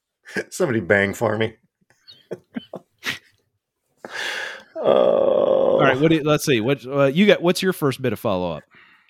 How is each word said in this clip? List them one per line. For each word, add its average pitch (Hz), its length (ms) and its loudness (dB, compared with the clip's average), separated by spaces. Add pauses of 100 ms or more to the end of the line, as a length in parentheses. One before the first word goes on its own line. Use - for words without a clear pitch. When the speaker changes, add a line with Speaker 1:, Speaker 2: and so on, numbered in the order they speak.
(500)
Speaker 1:
Somebody 131 300 -2
bang 98 340 2
for 107 240 -2
me. 110 160 -2 (760)
<laughs> - 60 -10 (2500)
Oh. - 1040 2
Speaker 2:
All - 20 2
right, 135 200 2
what 160 100 4
do 160 60 4
you, 147 80 -2
let's 151 200 0
see. 127 160 2
What, 120 260 -4
uh, 139 200 0
you 160 200 4
got, 170 160 4
what's 175 200 0
your 190 100 0
first 135 300 -2
bit 123 100 -2
of 104 60 -6
follow-up? 90 440 -4 (480)